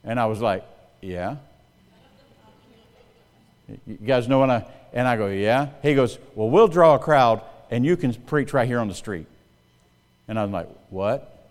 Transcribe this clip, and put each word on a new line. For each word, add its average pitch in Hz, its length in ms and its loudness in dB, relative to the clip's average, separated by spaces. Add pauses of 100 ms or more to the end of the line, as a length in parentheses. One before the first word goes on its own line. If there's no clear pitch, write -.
And 117 140 -6
I 113 80 0
was 110 140 -4
like, 101 240 -2 (360)
"Yeah." 95 360 -8 (2500)
You 107 180 -16
guys 123 240 0
know 135 120 4
when 131 100 4
I, 113 140 0 (280)
and 123 140 -2
I 123 100 0
go, 104 120 -2
"Yeah." 110 400 0 (140)
He 147 120 2
goes, 131 240 0 (160)
"Well, 110 160 -4
we'll 208 180 6
draw 160 260 6
a 131 40 2
crowd 123 440 2 (280)
and 120 140 0
you 170 120 2
can 127 180 -4
preach - 380 -4
right 123 140 2
here 123 120 -2
on 110 100 -4
the 90 60 -8
street." 90 320 -10 (1040)
And 110 100 -6
I'm 101 140 -4
like, 85 160 -8 (220)
"What?" 104 440 -6 (160)